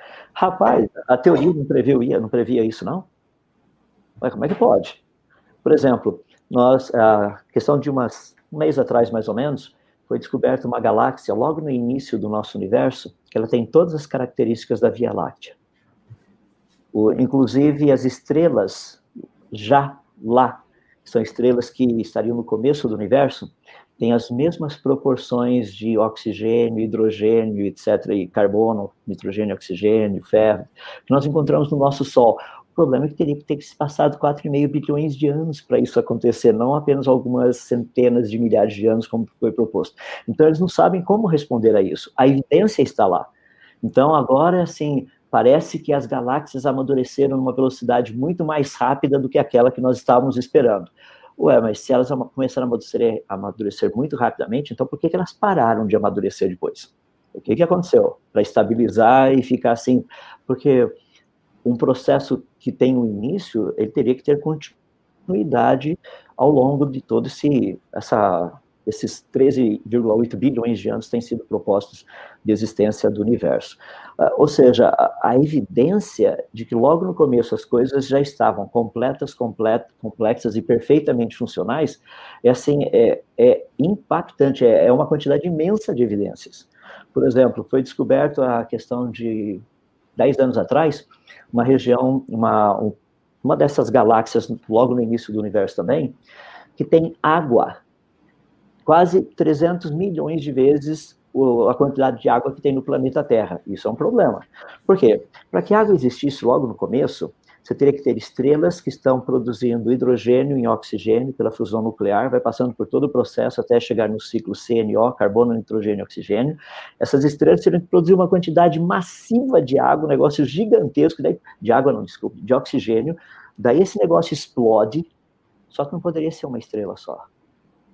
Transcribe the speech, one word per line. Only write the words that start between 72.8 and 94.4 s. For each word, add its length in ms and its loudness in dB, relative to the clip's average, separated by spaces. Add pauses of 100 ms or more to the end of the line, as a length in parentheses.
do 120 -4
universo. 560 -2 (400)
Ah, 200 2
ou 100 4
seja, 420 6
a, 400 0
a 60 2
evidência 1160 0
de 140 -14
que 100 -6
logo 300 2
no 80 -6
começo 420 0
as 80 -6
coisas 440 0
já 120 2
estavam 480 -2
completas, 640 -4
complet-, 540 -4 (140)
complexas 540 -4
e 60 -4
perfeitamente 760 0
funcionais, 640 -6 (420)
é 60 4
assim, 420 0
é, 300 4 (160)
é 280 4 (120)
impactante, 880 0
é, 220 6
é 40 6
uma 160 2
quantidade 400 0
imensa 460 -2
de 100 0
evidências. 640 -6 (460)
Por 120 2
exemplo, 440 2
foi 120 0
descoberto 600 -2
a 240 -2
questão 440 -8
de 520 -6 (540)
dez 240 2
anos 180 0
atrás, 500 0 (440)
uma 120 0
região, 640 2
uma, 540 2
um, 120 -4 (500)
uma 120 0
dessas 340 0
galáxias, 640 2 (160)